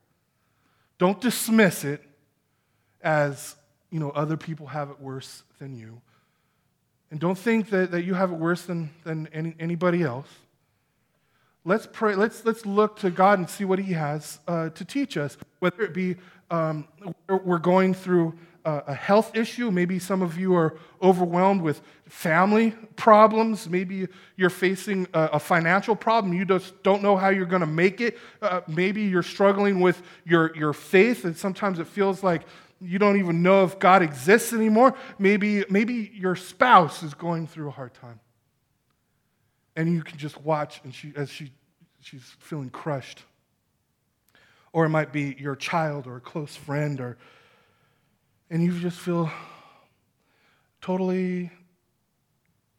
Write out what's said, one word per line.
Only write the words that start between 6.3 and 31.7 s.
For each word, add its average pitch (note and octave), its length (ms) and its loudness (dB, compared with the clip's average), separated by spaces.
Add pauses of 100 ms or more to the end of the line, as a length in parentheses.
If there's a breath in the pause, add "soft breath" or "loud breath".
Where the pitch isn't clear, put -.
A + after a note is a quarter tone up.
And D#3 80 -12
don't F3 180 0
think A3+ 340 0
that, F#3 200 0
that F3 140 -4
you F#3+ 100 -2
have F#3 160 0
it F3 80 -6
worse E3+ 240 -2
than, E3 280 -8 (120)
than D#3+ 300 -8
any, D#3+ 260 -8
anybody E3+ 460 0
else. C3 240 -6 (1400)
Let's G#3 260 -2
pray. G#3+ 240 -2
Let's, A3 300 -2
let's A3+ 200 -2
look G#3 360 0
to F#3+ 100 0
God F#3+ 280 4
and F3 100 -4
see - 160 -8
what F#3+ 160 0
he F#3+ 140 -4
has, D3+ 520 -6
uh, E3 220 -4
to D#3+ 160 -12
teach - 320 -6
us, C#3+ 200 -6 (220)
whether F3+ 240 -2
it E3+ 120 -6
be, F3+ 220 -4 (340 loud breath)
um, D#3 360 -4 (400)
we're, F#3+ 120 0
we're F3+ 200 0
going F#3 360 2
through F3 440 0 (280 loud breath)
a, D3 220 -4
a C#3 60 -6
health G#3+ 400 0
issue. A3+ 360 -2
Maybe F3+ 280 0
some F#3 220 -4
of E3+ 180 -4
you F#3 160 2
are D#3+ 220 2 (260 loud breath)
overwhelmed F3+ 600 4
with D3+ 180 -2 (260 soft breath)
family G#3 680 2 (240)
problems. A3 720 4
Maybe F#3 400 -4 (280 loud breath)
you're F#3 140 2
facing F#3+ 640 -2
a, D#3+ 180 2
a D3+ 60 0
financial F3+ 580 2
problem. A3 380 0
You F#3 100 -2
just F#3 380 -2
don't G3+ 200 2
know G3+ 140 4
how F#3+ 140 2
you're F#3+ 160 0
gonna F3 200 0
make E3+ 360 0
it. A#3 160 -4 (240 loud breath)
Uh, F#3 260 -2
maybe F#3 340 -2
you're F#3 200 0
struggling G3+ 580 2
with F3+ 220 2 (220 loud breath)
your, E3 300 2
your D3+ 200 -2
faith, G#3+ 500 4
and E3+ 100 -4
sometimes F#3+ 440 -4